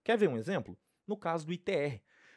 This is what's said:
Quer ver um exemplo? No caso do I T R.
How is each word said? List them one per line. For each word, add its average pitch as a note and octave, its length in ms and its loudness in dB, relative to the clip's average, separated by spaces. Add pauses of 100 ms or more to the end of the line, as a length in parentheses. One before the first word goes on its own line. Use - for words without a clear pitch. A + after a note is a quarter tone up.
Quer A3+ 160 2
ver G3+ 100 6
um C3 80 0
exemplo? A2+ 400 -4 (300)
No G3+ 100 -4
caso E3 300 -2
do E3 60 -4
I F3 60 -4
T - 140 -4
R. C#3+ 300 0 (340)